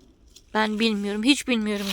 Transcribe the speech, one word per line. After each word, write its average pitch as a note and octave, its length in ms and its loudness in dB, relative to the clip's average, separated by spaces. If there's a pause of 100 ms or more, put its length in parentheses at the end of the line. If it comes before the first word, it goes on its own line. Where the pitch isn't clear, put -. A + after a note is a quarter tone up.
(540)
Ben G#3+ 260 0
bilmiyorum. G#3 440 0
Hiç C4+ 240 4
bilmiyorum G#3+ 440 -2